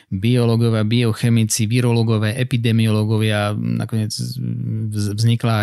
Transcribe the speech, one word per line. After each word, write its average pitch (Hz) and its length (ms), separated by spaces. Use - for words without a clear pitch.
biológovia, 113 720
biochemici, 113 800
virológovia, 113 720
epidemiológovia, 110 1200
nakoniec 113 560
vz-, 117 1040
vznikla 117 460